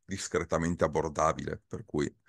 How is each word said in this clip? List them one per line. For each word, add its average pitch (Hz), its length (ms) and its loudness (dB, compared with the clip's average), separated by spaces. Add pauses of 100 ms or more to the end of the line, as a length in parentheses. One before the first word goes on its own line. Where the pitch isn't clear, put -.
discretamente 82 800 0
abbordabile, 78 800 0
per - 180 -10
cui... - 280 -2 (160)